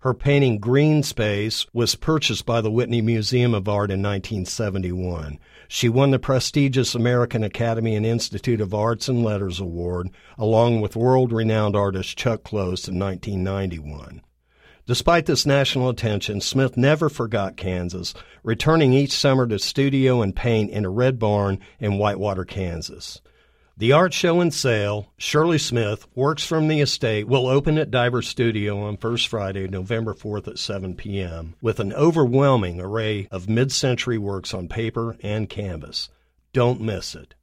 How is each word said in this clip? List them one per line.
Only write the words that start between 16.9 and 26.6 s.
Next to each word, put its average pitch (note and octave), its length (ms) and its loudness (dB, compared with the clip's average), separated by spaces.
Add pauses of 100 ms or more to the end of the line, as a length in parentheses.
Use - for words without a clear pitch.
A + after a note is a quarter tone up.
forgot A2 480 -4
Kansas, F2+ 580 -6 (300)
returning C#3+ 480 4
each C#3 180 4
summer C3 380 2
to G#2 100 -2
studio C3 640 2
and G2 140 0
paint A2 340 0
in G#2 140 -2
a F#2+ 40 -2
red B2 300 0
barn G#2 400 2 (220)
in G2+ 180 0
Whitewater, G2+ 460 0
Kansas. - 760 -8 (600)
The A2+ 120 4
art E3+ 200 4
show E3+ 280 2
and F3 120 2
sale, G#2 680 -2
Shirley D#3+ 400 2
Smith, A2+ 460 -2 (120)
Works D3 280 0
from D#3+ 220 0